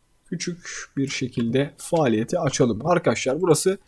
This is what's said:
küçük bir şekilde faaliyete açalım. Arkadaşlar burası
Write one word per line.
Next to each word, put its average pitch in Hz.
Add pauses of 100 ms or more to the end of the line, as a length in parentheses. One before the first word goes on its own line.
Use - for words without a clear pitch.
(280)
küçük 175 (380)
bir 135
şekilde 127
faaliyete 131
açalım. 131
Arkadaşlar 156
burası 185